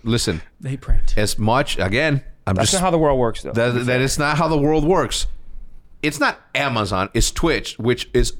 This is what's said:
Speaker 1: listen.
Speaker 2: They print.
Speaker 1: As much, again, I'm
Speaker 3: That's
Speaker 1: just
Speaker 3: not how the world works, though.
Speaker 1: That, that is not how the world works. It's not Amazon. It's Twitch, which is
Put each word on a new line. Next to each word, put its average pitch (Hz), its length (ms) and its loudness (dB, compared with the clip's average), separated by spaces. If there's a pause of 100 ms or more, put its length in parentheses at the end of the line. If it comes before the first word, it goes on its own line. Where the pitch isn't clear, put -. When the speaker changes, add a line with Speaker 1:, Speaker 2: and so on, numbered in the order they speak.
Speaker 1:
listen. 110 380 -2 (180)
Speaker 2:
They 131 180 -8
print. - 400 4
Speaker 1:
As 104 220 0
much, 117 400 0
again, 135 440 0 (220)
I'm 98 100 0
Speaker 3:
That's - 160 2
Speaker 1:
just 185 100 0
Speaker 3:
not 180 60 0
how 180 40 0
the 170 80 2
world 147 180 2
works, 117 260 -2
though. - 100 -10
Speaker 1:
That, 120 320 0
that 127 160 2
is 135 180 -2
not 147 180 0
how 160 120 0
the 156 80 2
world 147 280 2
works. 160 420 0 (760)
It's 147 160 -2
not 269 200 -2 (160)
Amazon. 107 580 -2
It's 113 180 2
Twitch, - 480 -2
which 117 340 -2
is 123 260 2